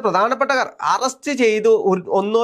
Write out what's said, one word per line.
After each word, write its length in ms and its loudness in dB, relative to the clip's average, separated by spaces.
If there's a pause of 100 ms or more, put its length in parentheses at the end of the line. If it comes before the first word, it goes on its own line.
പ്രധാനപ്പെട്ടക്കാർ 640 0 (240)
അറസ്റ്റ് 480 -4
ചെയ്ത് 320 4 (160)
ഒരു, 120 0 (180)
ഒന്നോ 240 -2